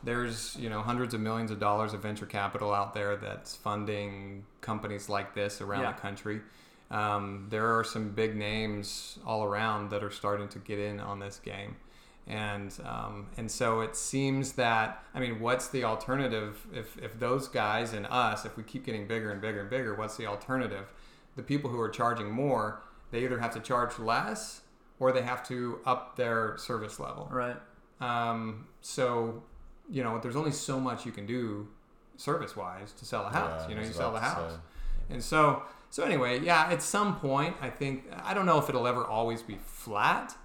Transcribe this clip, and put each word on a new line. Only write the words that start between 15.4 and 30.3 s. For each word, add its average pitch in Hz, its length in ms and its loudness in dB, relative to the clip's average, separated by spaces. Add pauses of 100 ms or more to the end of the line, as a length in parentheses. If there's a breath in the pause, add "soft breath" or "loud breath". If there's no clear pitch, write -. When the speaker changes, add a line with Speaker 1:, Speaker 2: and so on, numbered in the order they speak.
Speaker 1:
what's 123 280 2
the 127 160 0
alternative 110 880 0
if, 113 300 -8
if 110 160 -8
those 123 300 2
guys 113 460 2
and 104 120 -4
us, 117 380 2
if 110 120 -8
we 113 60 -8
keep 131 220 -8
getting 107 220 -4
bigger 110 240 -2
and 101 100 -4
bigger 104 200 -2
and 98 100 -6
bigger, 120 240 0
what's 107 220 -4
the 117 100 -4
alternative? 101 680 -2 (440 loud breath)
The 135 60 -8
people 143 280 0
who 120 100 0
are 110 80 2
charging 113 420 2
more, 117 520 2 (280 loud breath)
they 120 140 0
either 123 140 0
have 113 160 0
to 110 60 -6
charge 120 380 2
less 123 640 0 (380)
or 131 140 6
they 127 100 4
have 123 260 -2
to 123 380 -2
up 127 300 2
their 113 420 2
service 107 420 -6
level. - 300 -8
Speaker 2:
Right. 123 260 -2 (440)
Speaker 1:
Um, 117 680 0 (160)
so, 117 600 0 (480)
you 135 120 0
know, 113 160 0
there's 120 180 -2